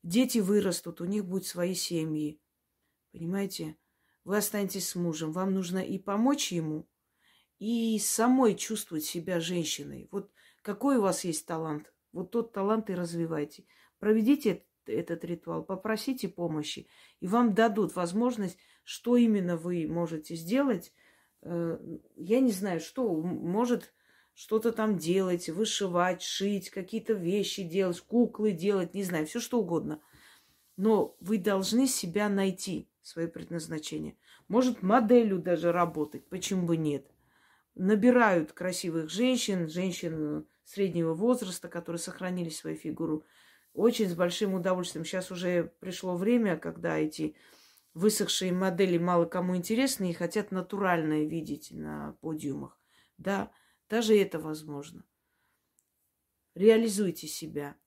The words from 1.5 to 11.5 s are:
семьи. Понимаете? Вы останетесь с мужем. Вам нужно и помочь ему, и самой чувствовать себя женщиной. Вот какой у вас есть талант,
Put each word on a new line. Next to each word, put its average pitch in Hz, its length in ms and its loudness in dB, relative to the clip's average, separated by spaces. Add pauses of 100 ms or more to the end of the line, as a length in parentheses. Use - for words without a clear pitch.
семьи. 156 640 -4 (760)
Понимаете? 170 640 -6 (480)
Вы 196 140 0
останетесь 202 500 -2
с - 60 -8
мужем. 160 380 -2
Вам 190 200 0
нужно 190 260 -2
и 190 200 -4
помочь 226 520 0
ему, 160 380 -4 (720)
и 226 400 0
самой 240 560 4
чувствовать 175 500 -6
себя 175 340 -4
женщиной. 147 720 -4
Вот 196 200 -8 (320)
какой 254 340 0
у 214 60 4
вас 190 220 2
есть 160 200 -4
талант, 160 480 -6 (200)